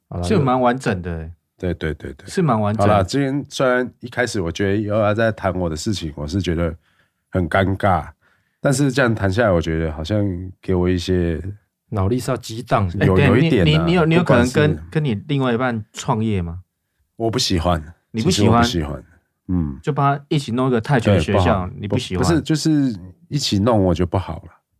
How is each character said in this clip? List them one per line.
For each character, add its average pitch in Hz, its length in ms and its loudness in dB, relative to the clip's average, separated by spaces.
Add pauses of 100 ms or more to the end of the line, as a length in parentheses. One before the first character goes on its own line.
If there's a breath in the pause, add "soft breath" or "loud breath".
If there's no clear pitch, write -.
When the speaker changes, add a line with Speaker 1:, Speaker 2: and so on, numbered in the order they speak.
Speaker 1:
好 - 80 -10
啦， 87 60 -4
Speaker 2:
是 202 160 0
蛮 131 220 2
完 123 160 2
整 110 240 -4
的 87 120 -8
欸。 80 200 -10 (260)
Speaker 3:
对， 90 160 -2
对， 78 200 -6
对， - 180 -14
对。 - 160 -20
Speaker 2:
是 190 140 -2
蛮 120 180 2
完 104 160 0
整 - 100 2
的。 104 60 6
Speaker 3:
好 104 60 6
啦， 95 40 4
今 127 180 -2
天 143 280 -2
虽 - 180 -2
然 127 240 0 (100)
一 123 80 -12
开 120 180 -2
始 113 140 -4
我 82 120 -4
觉 98 180 0
得 101 60 2
又 104 180 -2
要 104 200 2
再 110 180 0
谈 95 260 -2
我 87 120 -2
的 78 60 -6
事 107 180 -4
情， 80 200 -8
我 76 120 -8
是 92 140 -2
觉 85 140 -2
得 82 200 -2 (560)
很 87 180 -2
尴 95 280 2
尬， 87 320 0 (520)
但 143 120 2
是 135 200 2
这 135 100 2
样 117 120 2
谈 98 160 0
下 117 140 2
来， 104 60 4
我 87 100 4
觉 80 180 -2
得 80 140 -2
好 80 120 -8
像 104 180 -2 (380)
给 95 140 -2
我 90 140 2
一 90 100 2
些 85 440 -2 (460)
Speaker 1:
脑 92 200 -2
力 127 100 0
是 127 120 -6
要 123 60 -2
激 110 260 -10
荡。 104 280 0 (100)
Speaker 3:
有， 98 160 4
Speaker 2:
欸， 95 60 4
对， - 40 6
Speaker 3:
有 98 100 6
一 160 120 4
点 113 140 4
啊， - 20 4
Speaker 2:
你， 78 140 4
你， 80 60 0
你 165 80 2
有， 175 120 4
你 160 100 2
有 - 80 6
可 131 140 4
能 120 140 4
跟， 151 200 2
Speaker 3:
不 - 40 0
管 - 100 -12
是 - 60 -20
Speaker 2:
跟 156 140 -2
你 120 100 0 (140)
另 135 140 0
外 127 100 0
一 113 40 0
半 120 260 -2 (100)
创 113 300 -2
业 104 200 0
吗？ 85 180 -8 (560)
Speaker 3:
我 113 140 -2
不 120 80 -2
喜 98 200 0
欢。 82 240 0 (280)
Speaker 2:
你 113 120 -4
不 170 80 2
喜 110 180 2
欢？ 117 140 6
Speaker 3:
其 120 100 2
实 82 120 -2
我 71 40 -8
不 73 40 -6
喜 - 20 -6
欢。 67 100 -12 (440)
嗯。 78 340 -2
Speaker 2:
就 151 100 -4
帮 143 240 0
他 139 120 -12
一 156 100 0
起 135 140 -6
弄 131 160 0
一 - 20 2
个 117 100 2
泰 127 200 0
拳 104 180 4
学 92 200 -2
校， - 0 -
Speaker 3:
对， 92 60 4
不 - 60 2
好。 95 200 -2 (100)
Speaker 2:
你 101 80 -8
不 - 100 -2
喜 - 180 -6
欢？ - 100 0
Speaker 3:
不 175 80 2
是， 156 60 2
就 156 140 -2
是 143 400 0 (340)
一 147 100 -4
起 107 200 -2
弄 107 240 4
我 90 120 4
就 87 100 0
不 92 140 -2
好 82 180 -8 (100)
了。 - 60 -20 (260)